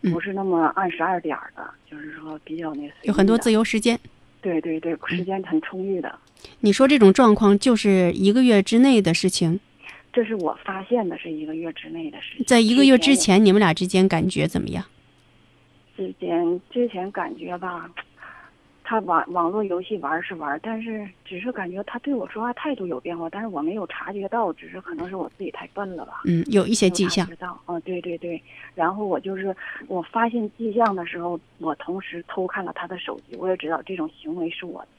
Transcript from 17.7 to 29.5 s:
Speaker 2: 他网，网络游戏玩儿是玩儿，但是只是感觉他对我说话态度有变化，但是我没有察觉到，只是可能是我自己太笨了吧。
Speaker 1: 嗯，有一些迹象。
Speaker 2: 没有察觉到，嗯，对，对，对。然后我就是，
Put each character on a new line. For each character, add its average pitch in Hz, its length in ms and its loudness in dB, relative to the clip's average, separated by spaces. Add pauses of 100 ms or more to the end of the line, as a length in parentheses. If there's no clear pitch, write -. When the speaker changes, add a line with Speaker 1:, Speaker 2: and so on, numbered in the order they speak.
Speaker 2:
他 226 180 0
网， 170 300 2
网 170 200 0
络 214 120 -2
游 185 200 -2
戏 202 160 -6
玩 143 120 -6
儿 165 120 -2
是 190 140 -10
玩 151 120 -8
儿， 147 140 -4
但 220 200 -8
是 214 240 -8 (160)
只 185 160 -14
是 233 140 -8
感 190 180 -8
觉 190 120 -8
他 - 160 -10
对 285 160 -4
我 196 160 -4
说 214 120 -8
话 240 120 -4
态 294 200 -6
度 202 120 -8
有 156 120 -6
变 170 200 -10
化， 165 100 -8
但 202 140 -10
是 226 60 -8
我 170 120 -8
没 160 140 -4
有 202 140 -6
察 - 220 -12
觉 196 180 -8
到， 220 260 -2
只 - 160 -20
是 175 100 -14
可 349 140 -12
能 320 120 -8
是 190 100 -10
我 - 200 -8
自 196 80 -12
己 - 60 -8
太 - 240 -16
笨 202 200 -8
了 151 120 -10
吧。 - 180 -14
Speaker 1:
嗯， 170 240 2
有 208 180 2
一 220 60 0
些 208 160 4
迹 185 220 0
象。 175 160 -2
Speaker 2:
没 175 60 -12
有 165 40 -16
察 - 80 -14
觉 180 80 -10
到， - 140 -18
嗯， 170 160 -6
对， 180 180 -6
对， 170 160 -8
对。 170 260 -10 (320)
然 180 220 0
后 214 80 -4
我 180 160 -2
就 190 160 -6
是， 190 180 -4 (320)